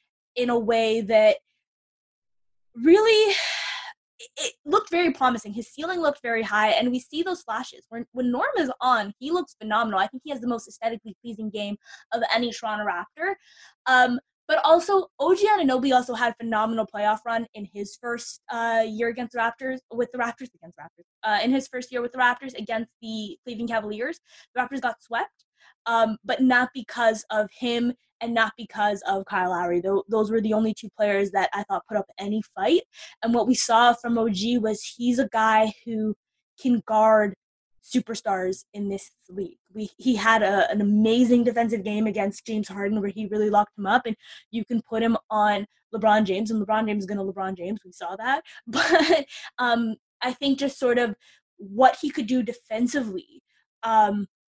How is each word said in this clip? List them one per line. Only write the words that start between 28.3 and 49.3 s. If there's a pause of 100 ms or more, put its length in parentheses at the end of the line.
not
because
of
Kyle
Lowry.
Tho-,
those
were
the
only
two (100)
players
that
I
thought
put
up (120)
any (140)
fight. (400)
And
what
we
saw
from
O
G
was
he's
a
guy (120)
who (440)
can
guard (480)
superstars (100)
in
this (200)
league. (160)
We,
he
had
a,
an
amazing
defensive
game
against
James
Harden
where
he
really
locked
him
up,
and (360)
you
can
put
him (140)
on (280)
LeBron
James,
and
LeBron
James
is
gonna
LeBron
James.
We
saw
that. (100)
<laughs>
But, (340)